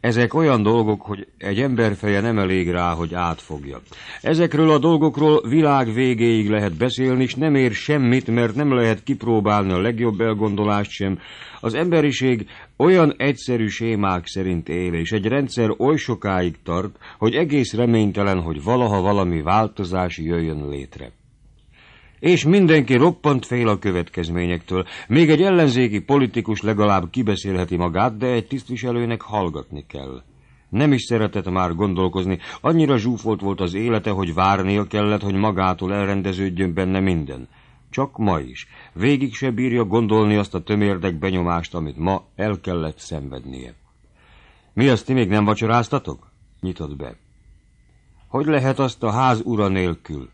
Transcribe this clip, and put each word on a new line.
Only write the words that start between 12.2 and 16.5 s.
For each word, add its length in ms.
olyan 400
egyszerű 500
sémák 600
szerint 420
él, 260
és 180
egy 140
rendszer 520
oly 180
sokáig 640